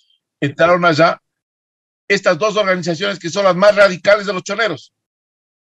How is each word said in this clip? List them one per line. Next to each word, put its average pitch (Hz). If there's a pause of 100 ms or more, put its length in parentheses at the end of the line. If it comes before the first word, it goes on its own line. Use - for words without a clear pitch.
(400)
entraron 170
allá 165 (880)
estas 190
dos 208
organizaciones 180
que 170
son 196
las 180
más 202
radicales 202
de 202
los 180
choneros 202 (800)